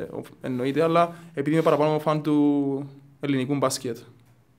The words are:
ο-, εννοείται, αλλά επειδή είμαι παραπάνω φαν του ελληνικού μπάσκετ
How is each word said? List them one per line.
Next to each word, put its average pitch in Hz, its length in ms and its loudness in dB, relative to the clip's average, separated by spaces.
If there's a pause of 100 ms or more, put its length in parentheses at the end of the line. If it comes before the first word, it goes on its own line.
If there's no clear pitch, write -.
(140)
ο-, - 80 -8 (200)
εννοείται, 131 420 -2
αλλά 170 320 2 (180)
επειδή 147 220 -2
είμαι 160 80 4
παραπάνω 151 360 2
φαν 151 240 0
του 143 680 2 (300)
ελληνικού 139 380 -2
μπάσκετ 131 400 -2 (600)